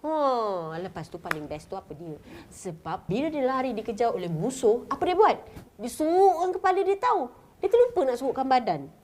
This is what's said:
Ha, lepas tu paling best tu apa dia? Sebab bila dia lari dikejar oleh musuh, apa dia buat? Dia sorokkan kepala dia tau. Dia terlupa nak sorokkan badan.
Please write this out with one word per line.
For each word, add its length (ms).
Ha, 120
lepas 320
tu 80
paling 240
best 240
tu 80
apa 160
dia? 240
Sebab 560
bila 240
dia 160
lari 320
dikejar 320
oleh 180
musuh, 640
apa 160
dia 80
buat? 240
Dia 160
sorokkan 580
kepala 300
dia 160
tau. 320
Dia 80
terlupa 400
nak 80
sorokkan 320
badan. 400